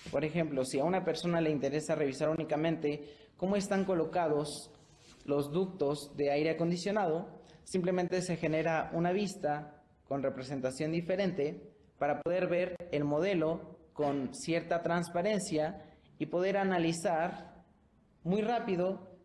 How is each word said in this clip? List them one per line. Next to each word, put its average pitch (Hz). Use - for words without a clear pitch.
Por 143
ejemplo, 143
si 139
a 135
una 180
persona 170
le 160
interesa 151
revisar 147
únicamente 151
cómo 190
están 196
colocados 160
los 143
ductos 151
de 143
aire 151
acondicionado, 170
simplemente 180
se 175
genera 160
una 175
vista 151
con 139
representación 135
diferente 170
para 147
poder 180
ver 175
el 147
modelo 160
con 143
cierta 165
transparencia 175
y -
poder 185
analizar 175
muy 190
rápido 208